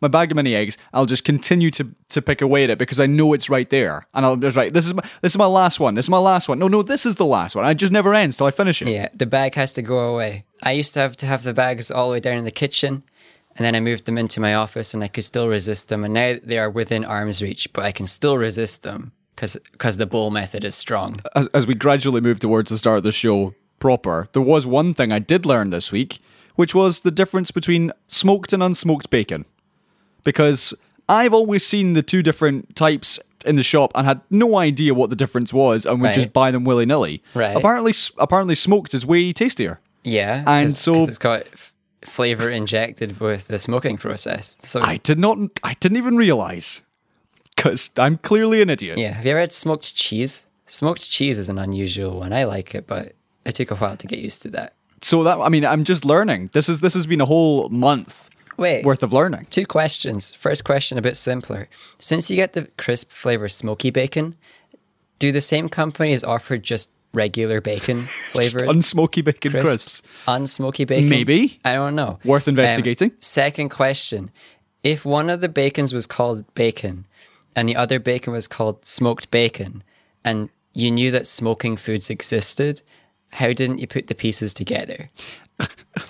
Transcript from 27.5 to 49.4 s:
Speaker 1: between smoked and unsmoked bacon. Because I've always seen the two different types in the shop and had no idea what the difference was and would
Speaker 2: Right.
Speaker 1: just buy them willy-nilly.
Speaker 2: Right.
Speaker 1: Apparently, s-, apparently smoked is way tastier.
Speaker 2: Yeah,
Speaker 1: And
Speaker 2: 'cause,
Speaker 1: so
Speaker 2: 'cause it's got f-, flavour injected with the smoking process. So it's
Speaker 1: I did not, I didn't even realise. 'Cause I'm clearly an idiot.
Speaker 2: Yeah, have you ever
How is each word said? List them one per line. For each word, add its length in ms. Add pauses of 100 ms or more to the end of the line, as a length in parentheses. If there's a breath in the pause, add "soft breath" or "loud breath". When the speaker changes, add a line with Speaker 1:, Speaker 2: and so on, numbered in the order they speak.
Speaker 1:
between 400 (160)
smoked 460
and 100
unsmoked 480
bacon. 340 (760)
Because 500 (360 soft breath)
I've 260
always 320
seen 280
the 80
two 200
different 540
types 420 (260)
in 120
the 80
shop 320
and 100
had 140 (100)
no 260
idea 380
what 160
the 60
difference 360
was 320
and 160
would 60
Speaker 2:
Right. 80
Speaker 1:
just 180
buy 200
them 120
willy-nilly. 580 (120)
Speaker 2:
Right. 220
Speaker 1:
Apparently, 340
s-, 280
apparently 360
smoked 400
is 100
way 280
tastier. 480 (240)
Speaker 2:
Yeah, 420
Speaker 1:
And 240
Speaker 2:
'cause, 80
Speaker 1:
so 160
Speaker 2:
'cause 140
it's 100
got 340
f-, 200 (300)
flavour 480
injected 680
with 300
the 100
smoking 400
process. 640
So 160
it's 100
Speaker 1:
I 100
did 200
not, 200 (260)
I 160
didn't 180
even 180
realise. 640 (720)
'Cause 420
I'm 200
clearly 440
an 80
idiot. 280
Speaker 2:
Yeah, 140
have 120
you 80
ever 80